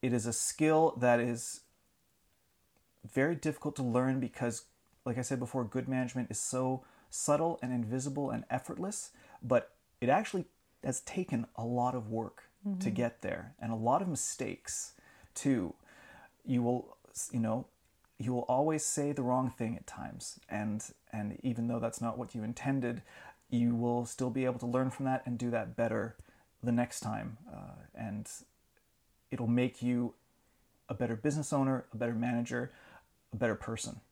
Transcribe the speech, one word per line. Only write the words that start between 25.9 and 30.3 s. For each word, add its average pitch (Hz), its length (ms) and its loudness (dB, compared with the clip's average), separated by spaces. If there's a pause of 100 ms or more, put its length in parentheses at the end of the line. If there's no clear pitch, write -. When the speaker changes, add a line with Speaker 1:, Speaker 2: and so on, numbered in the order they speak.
Speaker 1:
the 120 100 2
next 120 280 2
time, 107 360 -4 (160)
uh, - 220 -14 (200)
and 107 340 -6 (1000)
it'll 123 160 -2
make 120 360 2
you 120 320 2 (720)